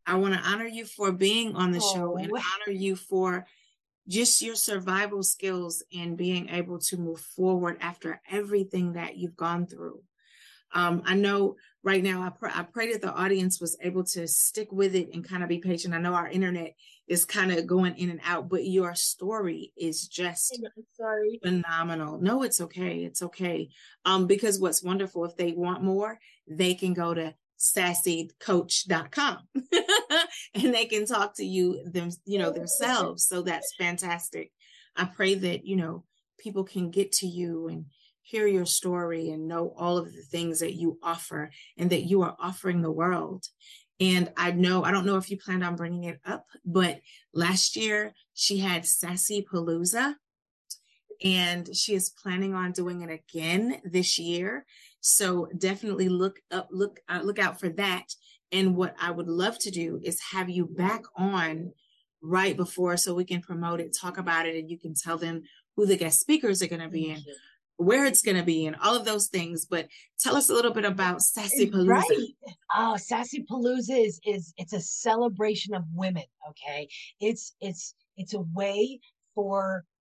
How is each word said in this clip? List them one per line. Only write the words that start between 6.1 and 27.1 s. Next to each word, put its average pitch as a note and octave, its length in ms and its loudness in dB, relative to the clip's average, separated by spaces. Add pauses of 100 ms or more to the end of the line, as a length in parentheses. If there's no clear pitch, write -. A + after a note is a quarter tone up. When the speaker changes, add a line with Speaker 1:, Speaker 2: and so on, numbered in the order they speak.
Speaker 1:
being F3 320 -2
able F3 300 -4
to - 180 -2
move E3 220 -4
forward F3+ 600 0
after E3+ 400 -8 (100)
everything F#3+ 640 0
that E3+ 240 -8
you've F3 200 -6
gone E3+ 300 -2
through. E3+ 360 -12 (680)
Um, F3 320 2
I F#3 100 2
know G3+ 420 4 (260)
right F#3+ 200 4
now, F#3 200 0
I F3+ 80 -4
pr-, G#3+ 240 -10
I E3+ 80 -2
pray A#3 300 -4
that A3 100 -4
the F#3 100 -2
audience F#3 480 2
was E3 220 -4
able F3+ 220 -2
to E3+ 240 -4
stick - 420 0
with F#3+ 240 2
it F3+ 180 2
and E3+ 160 -8
kinda F3+ 200 -4
be E3+ 100 0
patient. F3 360 -2
I E3 40 -2
know F3 160 0
our E3+ 140 0
internet F3+ 480 0 (320)
is F3 160 2
kinda F#3 380 2
going F3+ 340 2
in F3 140 -2
and E3 120 -8
out, E3+ 260 -4
but F3 160 0
your F#3 300 2
story F#3 840 -4
is E3 300 -4
just F3 580 -4
Speaker 2:
I'm A3 280 -16
sorry. A3 500 -2
Speaker 1:
phenomenal. E3 800 -2
No, A#3+ 240 2
it's - 160 0
okay. F3 420 -6
It's - 180 -6
okay. E3+ 500 -4 (340)
Um, F#3+ 240 4
because G3+ 320 4
what's E3+ 240 2
wonderful, F#3 400 -2
if F3 120 -6
they F3 160 0
want F3 300 -2
more, G3+ 380 0 (260)
they F3+ 280 2
can F3+ 200 0
go E3+ 200 0